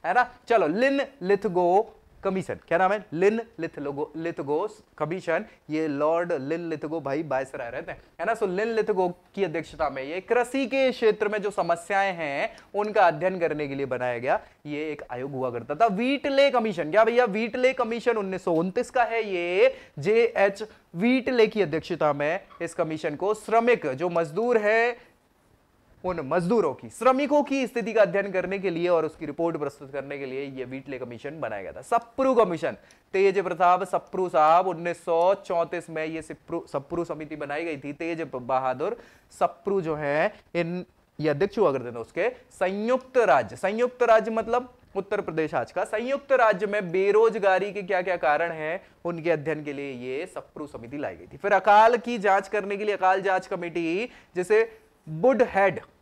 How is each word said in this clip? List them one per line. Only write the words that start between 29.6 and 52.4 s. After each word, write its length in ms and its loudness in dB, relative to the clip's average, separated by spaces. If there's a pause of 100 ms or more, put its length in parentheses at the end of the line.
करने 260 -8
के 80 -8
लिए 200 -8
ये 180 -10
व्हीटले 340 -10
कमीशन 420 -12
बनाया 220 -6
गया 100 -10
था। 100 -16
सप्रू 520 0
कमीशन, 420 2 (380)
तेज 260 4
प्रताप 440 2
सप्रू 440 -4
साहब, 400 6
उन्नीस 360 -6
सौ 320 2
चौंतीस 540 -4
में 140 -6
ये 180 -6
सप्रू, 460 -10
सप्रू 360 -4
समिति 320 -10
बनाई 280 -6
गई 120 -6
थी। 180 -10
तेज 260 -6 (120)
बहादुर 640 -2 (360)
सप्रू 480 -2
जो 140 -4
है, 400 0 (200)
इन, 300 -2 (340)
ये 120 0
अध्यक्ष 280 0
हुआ 140 4
करते 200 -4
थे 60 -10
उसके। 300 -4 (240)
संयुक्त 640 -2
राज्य, 380 4
संयुक्त 460 -2
राज्य 300 4
मतलब 400 -2 (240)
उत्तर 240 -4
प्रदेश 340 -2
आज 180 -2
का। 140 -2
संयुक्त 480 -2
राज्य 320 4
में 260 -4
बेरोजगारी 800 4
के 100 -6
क्या 200 -2
क्या 160 -2
कारण 340 2
हैं, 280 -6 (240)
उनके 260 -4
अध्ययन 340 -2
के 80 -8
लिए 200 -8 (100)
ये 240 -6
सप्रू 400 -14
समिति 320 -14
लाई 180 -8
गई 100 -20
थी। 100 -20
फिर 180 0
अकाल 440 8
की 220 -4
जांच 280 2